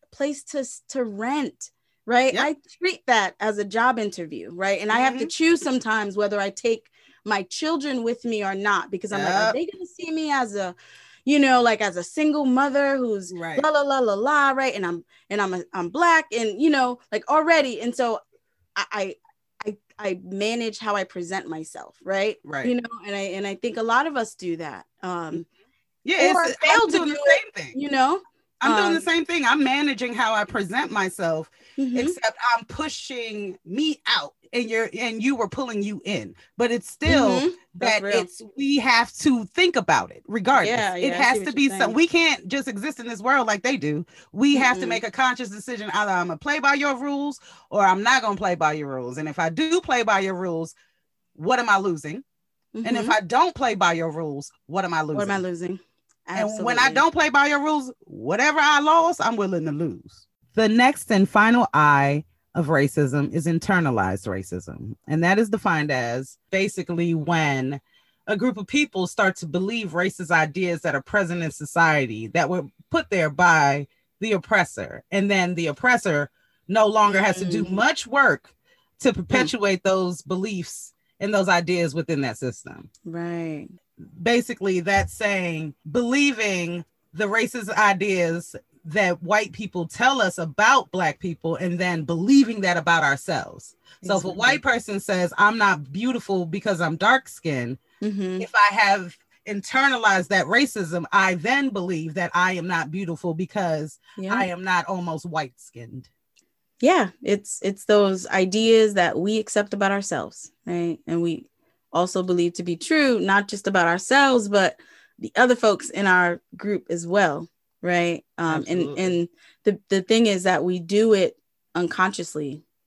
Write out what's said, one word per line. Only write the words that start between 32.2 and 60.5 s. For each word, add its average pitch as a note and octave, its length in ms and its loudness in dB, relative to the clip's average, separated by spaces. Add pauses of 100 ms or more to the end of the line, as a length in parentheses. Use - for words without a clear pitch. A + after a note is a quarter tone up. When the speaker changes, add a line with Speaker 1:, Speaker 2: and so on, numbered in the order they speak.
Speaker 2:
I'm A3+ 100 -6
pushing A3+ 1000 -8
me C#4+ 400 -4
out A#3 280 -2 (200)
and A#3+ 160 -4
you're, A3+ 240 -2
and A3+ 300 -6
you C4+ 120 0
were A3 120 -2
pulling A#3 340 -6
you G3+ 220 -6
in. A2+ 320 -8 (220)
But A#3 120 0
it's A#3 220 -4
still C#4+ 480 2
Speaker 1:
Mm-hmm. D#4 100 0 (240)
That's G#3+ 280 0
Speaker 2:
that - 20 -8
Speaker 1:
real. G3+ 180 0
Speaker 2:
it's, - 200 -12 (160)
we C#4 220 0
have A#3 400 2
to A#3+ 260 2
think F4 320 2
about D3 340 0
it - 160 -20
regardless. A3+ 500 2
Speaker 1:
Yeah, G3 200 -2
Speaker 2:
It G#3 100 -2
Speaker 1:
yeah, - 120 -2
I C#4 40 4
Speaker 2:
has A#3+ 160 4
Speaker 1:
see F#3+ 60 -6
Speaker 2:
to D4+ 60 -2
Speaker 1:
what A3 40 -8
Speaker 2:
be C#4+ 80 2
Speaker 1:
you're C4+ 80 4
Speaker 2:
some, - 80 -6
Speaker 1:
saying. A3 140 0
Speaker 2:
we D#4+ 140 4
can't E4 420 0
just C4+ 180 -4
exist A#3 320 -8
in A#3 80 -12
this A3 140 -10
world B3+ 260 2
like G3+ 160 -2
they C4 140 0
do. D3+ 280 -4 (280)
We C4+ 240 4
have B3 220 4
to B3+ 60 -4
Speaker 1:
Mm-mm. A3+ 40 -4
Speaker 2:
make A3+ 160 -4
a G#3+ 60 -6
conscious B3 380 -2
decision. G#3 420 -10
Either G#3 200 -2
I'm F3+ 160 0
gonna E3 100 -6
play D4 220 -4
by C#4 140 2
your C#4 240 0
rules C#4+ 420 -6 (300)
or G#3 140 0
I'm G3 200 4
not B3 180 4
gonna G#3+ 140 -2
play F#3 200 -2
by D3+ 180 0
your D3 200 -6
rules. B2 240 -8
And D3+ 120 -6
if D3+ 100 -8
I E3 100 0
do D#4+ 300 0
play B3+ 240 0
by G#3 160 4
your F#3+ 160 -2
rules, E3+ 400 -4 (580)
what G#3 260 0
am A#3 100 -2
I G3 80 6
losing? F3+ 460 -4 (520)
And A3 100 -6 (120)
if G#3+ 80 -2
Speaker 1:
Mm-hmm. B3 60 0
Speaker 2:
I G#3+ 100 6
don't C4+ 340 2
play A#3 200 0
by F3+ 180 4
your E3 180 -2
rules, D3 400 -8 (160)
what F#3 180 -2
am E3+ 80 -4
I D#3+ 100 0
Speaker 1:
What D#3 200 -2
am G3 80 -2
I G3 60 0
Speaker 2:
losing? F3+ 340 -4
Speaker 1:
losing? F#3+ 80 -10 (480)
Speaker 2:
And G#3+ 360 -4
when A#3 140 0
I A#3+ 100 4
Speaker 1:
Absolutely. - 80 2
Speaker 2:
don't C#4+ 180 4
play D#4 160 2
by C#4+ 180 4
your C#4+ 140 2
rules, D4 300 -2 (100)
whatever A3 600 0
I D4 200 6
lost, E4 440 4
I'm A3+ 120 0
willing F#3 280 -2
to D3+ 60 -2
lose. C#3+ 560 -8 (260)